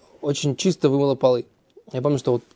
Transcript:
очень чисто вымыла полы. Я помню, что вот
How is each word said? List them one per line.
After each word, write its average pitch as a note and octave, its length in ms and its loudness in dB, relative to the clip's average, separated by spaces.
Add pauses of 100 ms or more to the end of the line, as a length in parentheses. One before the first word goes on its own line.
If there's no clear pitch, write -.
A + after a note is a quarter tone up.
(200)
очень C#3+ 360 -4
чисто E3 320 0
вымыла C#3 260 2
полы. B2+ 320 0 (460)
Я B2+ 100 -6
помню, D3 160 0
что B2+ 140 -2
вот A#2+ 100 -2 (140)